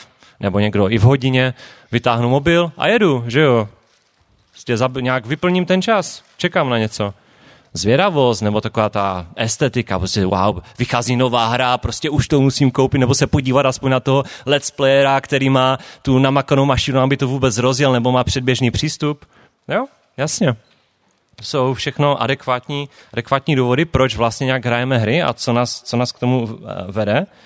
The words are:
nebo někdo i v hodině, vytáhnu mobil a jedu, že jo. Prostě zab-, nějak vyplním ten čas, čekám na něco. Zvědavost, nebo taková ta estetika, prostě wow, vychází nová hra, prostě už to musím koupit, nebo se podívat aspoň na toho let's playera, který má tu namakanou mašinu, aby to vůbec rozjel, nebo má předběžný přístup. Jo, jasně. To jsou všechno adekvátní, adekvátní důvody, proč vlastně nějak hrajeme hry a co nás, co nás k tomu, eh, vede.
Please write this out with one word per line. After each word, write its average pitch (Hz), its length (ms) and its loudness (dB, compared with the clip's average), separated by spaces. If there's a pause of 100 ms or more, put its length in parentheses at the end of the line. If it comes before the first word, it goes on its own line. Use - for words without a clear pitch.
(400)
nebo 98 200 0
někdo 101 300 2
i 113 80 2
v 104 40 4
hodině, 127 520 2 (380)
vytáhnu 117 380 0
mobil 165 480 2
a 143 100 -2
jedu, 180 400 2
že 117 120 0
jo. 120 300 2 (840)
Prostě - 240 -6
zab-, 127 260 -2
nějak 127 240 -2
vyplním 180 400 0
ten 185 160 0
čas, 202 420 -2 (140)
čekám 175 320 -2
na 120 80 0
něco. 107 360 -2 (600)
Zvědavost, 131 680 2
nebo 104 200 0
taková 107 280 -2
ta 95 460 -4
estetika, 117 640 -2
prostě 95 260 -2
wow, 92 340 0 (180)
vychází 120 380 -2
nová 120 320 2
hra, 123 300 0
prostě 123 320 -6
už 147 180 -4
to 143 140 2
musím 135 300 2
koupit, 135 260 0
nebo 131 180 2
se 143 120 2
podívat 135 380 0
aspoň 131 260 -2
na 131 80 2
toho 135 240 0 (220)
let's 139 260 -2
playera, 135 500 2
který 135 280 -2
má 131 280 2 (240)
tu 131 180 2
namakanou 135 460 2
mašinu, 131 340 0
aby 135 180 2
to 139 100 -2
vůbec 131 300 0
rozjel, 131 340 2
nebo 123 200 2
má 127 120 2
předběžný 127 480 0
přístup. 151 540 -4 (420)
Jo, 220 180 -2 (320)
jasně. 143 380 0 (800)
To - 80 -20
jsou 131 300 0
všechno 143 480 0
adekvátní, 135 680 -4 (240)
adekvátní 131 420 0
důvody, 127 300 2
proč 131 300 0
vlastně 117 300 -2
nějak 131 200 -2
hrajeme 123 320 0
hry 113 260 0
a 120 100 -2
co - 200 -4
nás, 120 280 -2
co - 160 -6
nás 123 140 -2
k - 80 -16
tomu, 123 420 -2
eh, 95 300 -10
vede. 107 340 0 (200)